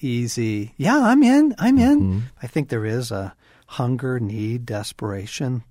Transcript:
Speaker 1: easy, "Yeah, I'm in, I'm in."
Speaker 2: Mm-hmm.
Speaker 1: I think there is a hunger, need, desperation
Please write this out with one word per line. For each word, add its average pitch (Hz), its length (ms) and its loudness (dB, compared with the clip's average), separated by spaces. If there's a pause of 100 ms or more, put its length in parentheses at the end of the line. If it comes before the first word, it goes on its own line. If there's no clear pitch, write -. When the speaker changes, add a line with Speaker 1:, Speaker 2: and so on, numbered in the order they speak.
Speaker 1:
easy, 117 720 -4
"Yeah, 214 220 2
I'm 262 240 4
in, 277 360 4
I'm 254 200 4
in." 269 220 6
Speaker 2:
Mm-hmm. 95 180 0 (240)
Speaker 1:
I 123 60 -8
think 147 200 -4
there 113 160 -2
is 117 260 -4
a 98 240 -6 (320)
hunger, 127 540 -4
need, 110 460 -4
desperation 110 1040 -8